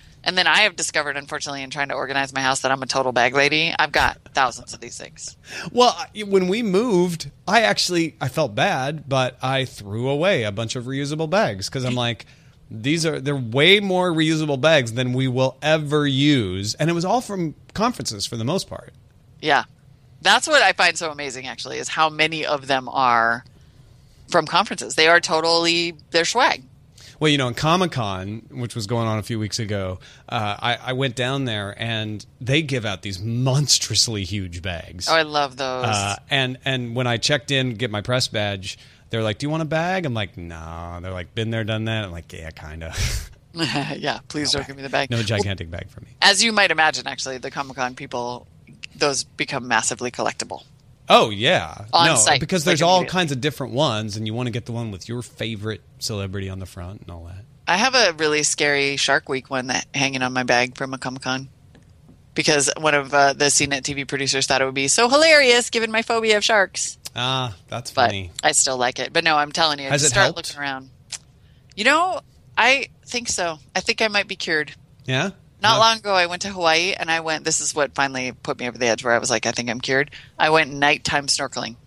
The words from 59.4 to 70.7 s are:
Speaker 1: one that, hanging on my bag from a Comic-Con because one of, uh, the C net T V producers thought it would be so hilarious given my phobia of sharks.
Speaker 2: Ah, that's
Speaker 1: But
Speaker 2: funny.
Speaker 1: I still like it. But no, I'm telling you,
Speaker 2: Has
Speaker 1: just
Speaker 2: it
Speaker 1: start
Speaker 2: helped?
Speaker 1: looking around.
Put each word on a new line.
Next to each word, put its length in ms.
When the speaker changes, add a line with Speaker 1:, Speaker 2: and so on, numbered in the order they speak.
Speaker 1:
one 180
that, 260
hanging 280
on 100
my 100
bag 340
from 180
a 40
Comic-Con 500
because 420
one 180
of, 200
uh, 180
the 180
C 160
net 180
T 100
V 100
producers 420
thought 160
it 20
would 100
be 140
so 200
hilarious 640
given 220
my 100
phobia 340
of 80
sharks. 540
Speaker 2:
Ah, 400
that's 240
Speaker 1:
But 140
Speaker 2:
funny. 240
Speaker 1:
I 100
still 240
like 220
it. 140
But 100
no, 140
I'm 160
telling 260
you, 100
Speaker 2:
Has 140
Speaker 1:
just 100
Speaker 2:
it 20
Speaker 1:
start 100
Speaker 2:
helped? 120
Speaker 1:
looking 240
around. 300